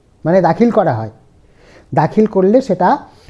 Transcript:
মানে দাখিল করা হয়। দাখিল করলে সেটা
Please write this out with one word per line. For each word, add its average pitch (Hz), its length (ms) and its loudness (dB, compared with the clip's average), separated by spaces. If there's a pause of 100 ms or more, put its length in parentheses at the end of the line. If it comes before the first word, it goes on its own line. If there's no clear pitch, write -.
(260)
মানে 175 160 2
দাখিল 175 300 0
করা 208 240 0
হয়। 110 140 -8 (840)
দাখিল 165 320 0
করলে 208 360 2
সেটা 190 360 0 (320)